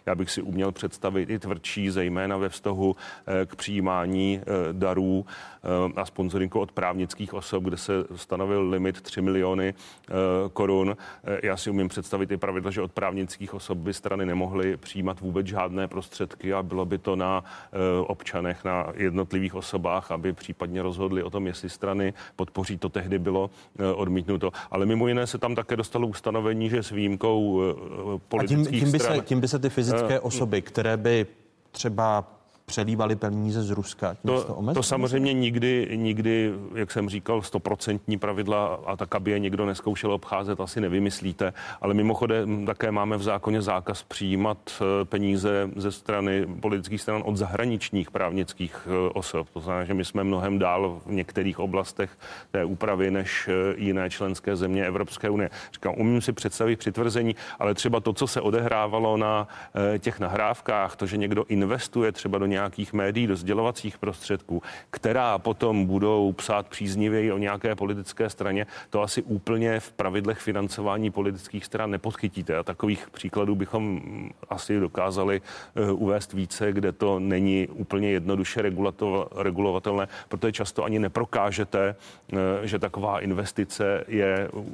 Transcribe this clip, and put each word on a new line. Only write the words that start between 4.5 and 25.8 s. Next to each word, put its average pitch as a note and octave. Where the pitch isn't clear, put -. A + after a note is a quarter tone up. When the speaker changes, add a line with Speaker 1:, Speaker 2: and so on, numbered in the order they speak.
Speaker 1:
darů, F#2+
eh, F2+
a F#2+
sponzoringu F#2+
od G2
právnických F#2
osob, F#2+
kde F2+
se -
stanovil F#2+
limit F#2
tři -
miliony, F#2+
eh, -
korun. G2
Eh, G2+
já F#2+
si G#2+
umím G2
představit F#2+
i G2
pravidla, F#2
že G2
od F#2
právnických G2
osob F#2+
by F#2
strany G2
nemohly F#2
přijímat F#2
vůbec F#2+
žádné F#2
prostředky F#2
a G2
bylo F#2
by F2+
to F#2+
na, F#2
eh, G2+
občanech, F2+
na F2+
jednotlivých F#2+
osobách, F#2
aby F2
případně F2+
rozhodli F#2
o E2+
tom, G2
jestli F2+
strany G2
podpoří. F#2
To F#2
tehdy F#2
bylo, F#2+
eh, G2
odmítnuto. F#2
Ale G2
mimo A2+
jiné A#2+
se A#2+
tam A#2+
také A#2
dostalo A#2+